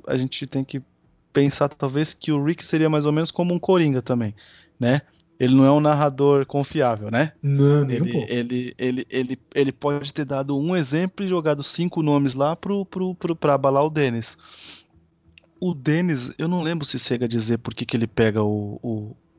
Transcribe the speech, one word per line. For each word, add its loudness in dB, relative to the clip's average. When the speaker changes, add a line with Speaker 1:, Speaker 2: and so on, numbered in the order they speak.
Speaker 1:
a 0
gente -4
tem -4
que -10
pensar, 2
talvez, -4
que -6
o 0
Rick -4
seria 2
mais 2
ou 2
menos 0
como -2
um -2
Coringa 2
também, -2
né? 2
Ele 4
não 8
é 8
um 6
narrador 4
confiável, -2
né? 0
Speaker 2:
Não, 4
nem -2
um 0
Speaker 1:
Ele, -4
Speaker 2:
pouco. -2
Speaker 1:
ele, -4
ele, -2
ele, -4
ele 2
pode -4
ter -4
dado -4
um -2
exemplo -2
e -4
jogado 0
cinco -2
nomes 2
lá 0
pro, -4
pro, -6
pro, -4
pra 2
abalar 2
o 0
Dennis. -2
O -2
Dennis, 0
eu -4
não 0
lembro -2
se -2
chega -2
a 0
dizer 0
por -10
que -6
que -6
ele 0
pega 2
o, -4
o, -8